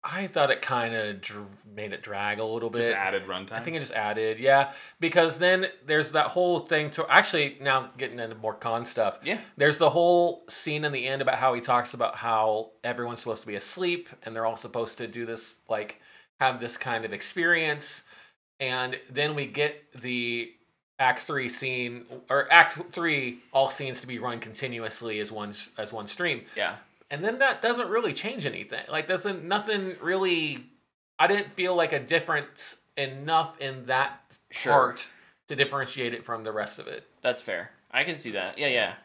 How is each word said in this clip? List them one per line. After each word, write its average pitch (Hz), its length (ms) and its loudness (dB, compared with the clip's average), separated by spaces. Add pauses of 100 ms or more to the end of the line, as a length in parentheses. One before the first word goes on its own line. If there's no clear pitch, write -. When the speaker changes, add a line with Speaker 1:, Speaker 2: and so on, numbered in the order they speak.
Speaker 1:
I 190 200 -4
thought 143 240 4
it 127 100 0
kinda 113 540 -2
dr-, 101 500 -14 (100)
made 104 160 -8
it - 120 -10
drag 104 340 -4
a 110 80 -2
little 113 240 -2
Speaker 2:
Just 117 200 2
Speaker 1:
bit. 110 60 2
Speaker 2:
added 98 300 0
runtime? 95 280 -8
Speaker 1:
I 113 60 -6
think 160 160 -6
it 160 40 -2
just 135 140 -8
added, 110 460 0
yeah. 135 320 6 (280)
Because 165 400 4
then 185 260 4 (180)
there's 151 280 2
that 147 160 4
whole 175 320 2
thing 151 320 0
to, - 180 -2
actually, 151 500 6
now 135 380 2
getting 123 220 -6
into 113 160 -6
more 110 180 -4
con 117 320 -2
stuff. 110 380 0
Speaker 3:
Yeah. 214 160 -2 (180)
Speaker 1:
There's 147 220 6
the 160 100 8
whole 175 580 4
scene 151 380 -4
in 147 60 2
the 127 160 -4
end 135 160 -2
about 131 160 2
how 127 160 4
he 120 60 -4
talks 123 340 2
about 120 220 -2
how 110 520 0 (140)
everyone's 120 380 -4
supposed 110 200 -6
to - 60 -14
be 104 80 -6
asleep 175 520 -2 (160)
and 113 120 -10
they're 113 100 -2
all 113 120 0
supposed 117 420 -6
to 120 80 -6
do 117 180 -8
this, 113 440 -10
like, 107 300 -4 (400)
have 127 200 2
this 117 180 -8
kind 113 260 -4
of 107 80 -6
experience. 160 920 0 (560)
And 127 400 -4 (100)
then 147 240 0
we 143 140 -4
get 147 440 -4
the 120 640 -4 (460)
Act 127 240 2
three 131 260 -4
scene, 123 560 -6 (240)
or 139 240 2
Act 165 400 8
three, 139 460 -2 (120)
all 135 200 4
scenes 131 300 -4
to 123 60 -14
be 123 120 -8
run 117 200 -6
continuously 110 800 -6
as 107 120 -4
one 104 180 -8
s-, - 280 -10
as 107 140 -8
one 107 160 -10
stream. 151 380 -4 (100)
Speaker 3:
Yeah. 98 200 -2 (360)
Speaker 1:
And 147 120 -6
then 233 160 -2
that 269 220 2
doesn't 233 280 0
really 208 240 0
change 208 320 -6
anything. 107 440 -6
Like, 156 160 -2
doesn't, 185 380 -2
nothing 196 580 -2
really, 170 640 0 (560)
I 165 80 6
didn't 202 260 0
feel 180 220 0
like 160 160 2
a 147 80 0
difference 156 800 -2 (180)
enough 143 640 0
in 131 280 -8
that - 500 -2 (140)
Speaker 3:
Sure. - 200 -2
Speaker 1:
part 127 380 6 (400)
to 147 80 -6
differentiate 127 560 0
it 113 120 -10
from 110 200 -8
the 110 80 -6
rest 104 260 -4
of - 80 -12
it. - 160 -12 (180)
Speaker 3:
That's 123 200 0
fair. 92 300 -6 (200)
I 135 140 2
can 170 100 -4
see 123 160 -8
that. 95 260 -6
Yeah, 143 120 0
yeah, 107 240 2 (120)